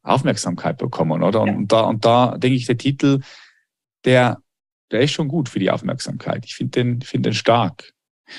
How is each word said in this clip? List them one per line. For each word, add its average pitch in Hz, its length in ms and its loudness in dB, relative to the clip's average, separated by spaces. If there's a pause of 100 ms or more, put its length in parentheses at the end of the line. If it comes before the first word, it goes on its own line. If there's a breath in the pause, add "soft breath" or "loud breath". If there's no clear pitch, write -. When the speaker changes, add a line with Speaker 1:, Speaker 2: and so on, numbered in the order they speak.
Speaker 1:
Aufmerksamkeit 113 760 -2
bekommen, 80 440 -2
oder? 104 200 2
Und 107 60 0
Speaker 2:
Ja. 104 200 -2
Speaker 1:
da, 113 140 4
und 113 220 -2
da 120 340 4
denke 127 180 2
ich, 123 100 -4
der 127 120 0
Titel, 139 420 2 (840 loud breath)
der, 123 340 4 (520)
der 110 100 2
ist 143 120 2
schon 156 160 -2
gut 139 200 -2
für - 100 -6
die - 120 2
Aufmerksamkeit. - 760 -6
Ich - 80 -14
finde 127 180 -6
den, 123 300 -2
finde 123 280 -2
den 117 40 -2
stark. 113 580 0 (460 loud breath)